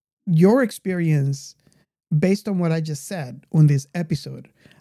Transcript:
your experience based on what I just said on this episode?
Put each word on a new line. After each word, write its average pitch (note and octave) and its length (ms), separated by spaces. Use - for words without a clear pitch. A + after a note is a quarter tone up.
your F#3+ 360
experience D#3+ 920
based G3 320
on G3 100
what E3+ 120
I D#3+ 100
just D#3 280
said C#3 440
on D#3 140
this C#3 280
episode? C#3 540